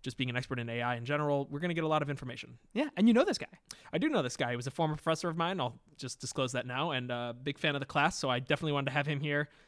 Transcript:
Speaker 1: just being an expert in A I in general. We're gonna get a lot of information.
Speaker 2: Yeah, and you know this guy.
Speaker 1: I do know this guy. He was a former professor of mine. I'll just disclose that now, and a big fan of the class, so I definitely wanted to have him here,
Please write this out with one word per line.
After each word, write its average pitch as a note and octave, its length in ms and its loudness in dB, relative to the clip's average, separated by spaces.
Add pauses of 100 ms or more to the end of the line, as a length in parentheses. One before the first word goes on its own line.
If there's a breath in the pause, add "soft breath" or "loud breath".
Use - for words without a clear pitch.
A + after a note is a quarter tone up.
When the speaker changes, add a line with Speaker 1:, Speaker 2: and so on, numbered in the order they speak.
Speaker 1:
just - 160 -6
being B2 140 0
an A#2+ 40 -4
expert B2 220 -4
in A#2 100 -4
A A#2 140 -2
I A#2+ 140 0
in A#2 100 -8
general. C#3+ 460 0
We're C#3+ 80 -6
gonna F3 160 0
get E3 80 0
a D#3+ 40 0
lot D3+ 140 2
of D3 80 -2
information. A#2+ 480 -8 (160)
Speaker 2:
Yeah, C#4+ 240 0
and G#3 100 8
you A#3+ 60 10
know B3 100 8
this G4 140 2
guy. - 80 -6 (480 loud breath)
Speaker 1:
I E3 60 2
do D#4 100 2
know G#3+ 140 2
this B2 120 -2
guy. B2 140 0
He A#2+ 60 0
was B2 100 -6
a C3+ 60 -4
former D#3 240 0
professor E3 340 -2
of E3 80 -4
mine. F3 220 0
I'll B2 200 -4 (160)
just - 240 -10
disclose C3 340 -2
that B2 120 -2
now, C3 240 -2
and B2+ 220 -2
a A#2+ 320 -4
big C#3 160 -4
fan D3 160 2
of C3+ 60 -2
the C3+ 40 -4
class, D3+ 320 2
so C3 140 0
I B2 80 2
definitely D3 320 0
wanted C#3 140 0
to C3 80 -2
have C#3+ 120 2
him D3 140 -2
here, D3 300 0 (180 soft breath)